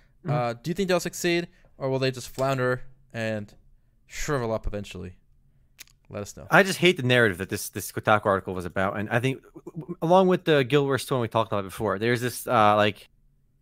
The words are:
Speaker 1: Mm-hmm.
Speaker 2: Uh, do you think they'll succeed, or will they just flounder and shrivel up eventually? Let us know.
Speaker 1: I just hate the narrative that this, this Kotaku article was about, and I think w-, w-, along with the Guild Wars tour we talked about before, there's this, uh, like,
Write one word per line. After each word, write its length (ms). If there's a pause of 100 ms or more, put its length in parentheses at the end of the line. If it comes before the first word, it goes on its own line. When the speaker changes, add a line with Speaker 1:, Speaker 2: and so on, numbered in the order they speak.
(260)
Speaker 1:
Mm-hmm. 60
Speaker 2:
Uh, 220
do 160
you 40
think 160
they'll 100
succeed, 480 (300)
or 120
will 100
they 120
just 160
flounder 540 (320)
and 400 (540)
shrivel 440
up 160
eventually? 460 (960)
Let 140
us 120
know. 160
Speaker 1:
I 120
just 160
hate 180
the 60
narrative 340
that 120
this, 200
this 240
Kotaku 320
article 300
was 100
about, 320
and 120
I 120
think 220
w-, 200 (140)
w-, 240
along 260
with 160
the 200
Guild 240
Wars 180
tour 160
we 80
talked 240
about 100
before, 360
there's 200
this, 280
uh, 280
like, 320 (540)